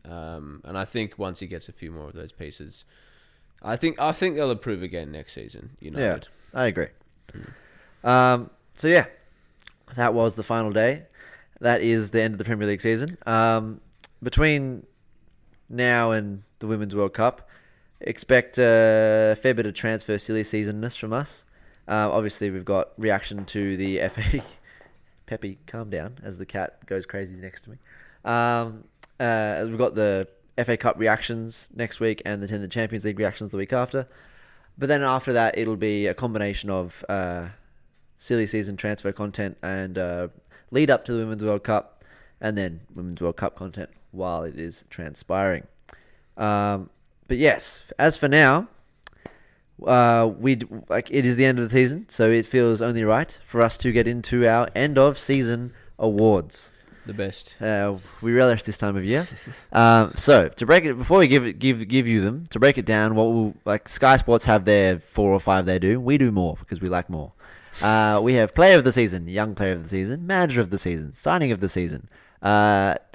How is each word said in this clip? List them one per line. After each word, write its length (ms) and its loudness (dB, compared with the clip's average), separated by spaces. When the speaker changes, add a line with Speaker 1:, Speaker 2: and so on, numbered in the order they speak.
Speaker 1:
Um, 580 -16
and 140 -12
I 80 -8
think 320 -8
once 220 -10
he 80 -14
gets 200 -14
a 60 -20
few 180 -18
more 160 -16
of 60 -20
those 180 -18
pieces, 540 -18
I 120 -8
think, 240 -4
I 120 0
think 240 -4
they'll 160 -2
improve 320 -8
again 280 -12
next 220 -18
season, 460 -18
United. 480 -6
Speaker 2:
Yeah, 80 -8
I 60 0
agree. 200 -4
Speaker 1:
Mm. 760 -14
Speaker 2:
Um, 420 4
so 120 -4
yeah, 180 6
that 180 0
was 220 0
the 80 -8
final 280 -4
day. 320 -2
That 200 0
is 300 0
the 100 2
end 120 -2
of 40 -10
the 80 -8
Premier 220 -4
League 140 -2
season. 440 -4
Um, 560 0
between 640 0
now 420 0
and 300 -6
the 80 -10
Women's 280 -4
World 180 0
Cup, 360 -2
expect 560 0
a 840 4
fair 120 2
bit 120 -2
of 80 -6
transfer 440 -4
silly 260 -4
seasonness 520 -6
from 180 -10
us. 320 -10
Uh, 240 -2
obviously, 400 -4
we've 140 -10
got 340 -2
reaction 460 -4
to 320 -4
the 220 -4
<laughs> 20 -4
F 160 -6
A. 260 -2
Peppy, 300 -10
calm 220 -12
down 340 -10
as 140 -14
the 80 -14
cat 420 -10
goes 180 -6
crazy 300 -12
next 300 -20
to 60 -20
me. 60 -20
Um, 580 -2
uh, 480 -2
we've 100 -8
got 180 0
the 320 0
F 120 -2
A 80 -2
Cup 220 -2
reactions 760 -4
next 240 -10
week 260 -2
and 180 -6
the, 140 -6
the 100 -8
Champions 380 -6
League 140 -4
reactions 320 -6
the 60 -6
week 160 -6
after. 340 -4
But 120 -4
then 140 0
after 300 0
that, 240 0
it'll 200 -4
be 300 -2
a 60 0
combination 560 -6
of, 380 -6
uh, 400 -6
silly 280 -2
season 320 -6
transfer 340 -6
content 520 -8
and, 340 -8
uh, 300 -4
lead 200 2
up 140 2
to 80 -6
the 60 -2
Women's 240 -6
World 200 -2
Cup 400 -4
and 180 -6
then 220 -6
Women's 260 -10
World 160 -2
Cup 180 -6
content, 340 -14
while 320 -6
it 160 -12
is 300 -14
transpiring. 720 -4
Um, 520 -2
but 100 -2
yes, 460 0
as 180 4
for 100 0
now, 400 6
uh, 520 4
we 180 0
d-, 120 -6
like, 220 -2
it 140 2
is 120 2
the 80 4
end 140 4
of 100 -2
the 60 0
season, 340 2
so 200 2
it 160 2
feels 360 2
only 220 -2
right 420 0
for 160 0
us 160 2
to 140 -2
get 160 2
into 400 0
our 280 4
end 220 0
of 200 6
season 560 -2
awards. 720 2
Speaker 1:
The 80 -12
best. 440 -8
Speaker 2:
Uh, 360 -2
we 100 -2
relish 320 4
this 140 -6
time 180 -2
of 80 -4
year. 300 0
Speaker 1:
<laughs> 40 -18
Speaker 2:
Um, 440 8
so 320 6
to 160 -8
break 180 6
it, 120 -2
before 240 2
we 100 8
give 160 4
it, 120 -6
give, 300 0
give 200 2
you 140 4
them, 280 -2
to 100 -8
break 180 6
it 80 -6
down, 300 2
what 160 4
we'll, 220 0
like, 220 -2
Sky 300 6
Sports 280 2
have 200 4
their 340 4
four 320 0
or 80 4
five 260 0
they 140 0
do. 200 2
We 180 2
do 140 4
more 280 0
because 220 -12
we 80 -4
like 200 -4
more. 220 -8
Uh, 400 4
we 120 2
have 200 2
player 240 10
of 60 4
the 80 4
season, 380 0
young 260 -4
player 160 0
of 120 -6
the 60 -16
season, 380 -4
manager 320 2
of 120 0
the 60 -2
season, 380 -6
signing 380 0
of 80 -4
the 80 0
season, 400 -6
uh, 540 4